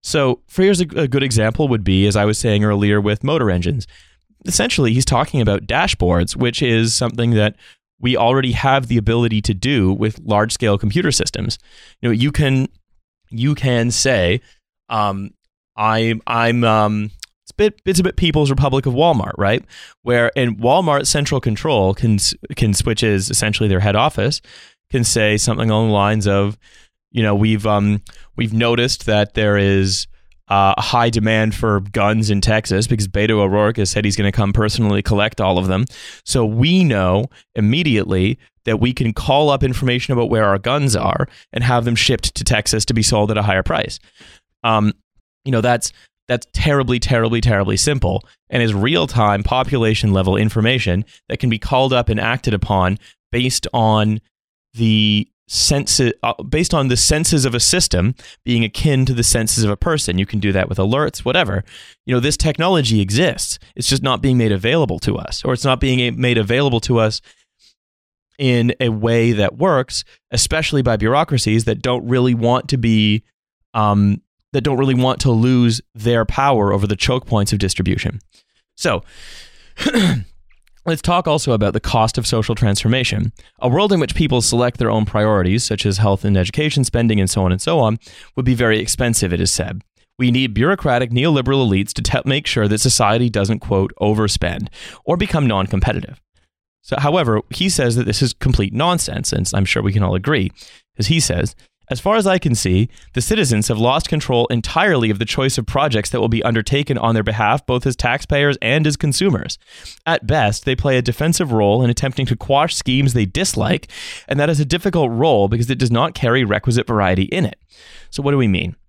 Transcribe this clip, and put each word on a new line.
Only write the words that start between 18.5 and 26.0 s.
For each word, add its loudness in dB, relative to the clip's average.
Republic 0
of -2
Walmart, 0
right? -2
Where 2
in -2
Walmart, 0
central -2
control 0
can 0
s-, -2
can, 2
which -2
is 0
essentially -2
their 2
head 0
office, 0
can 0
say 2
something 0
along 2
the 2
lines 2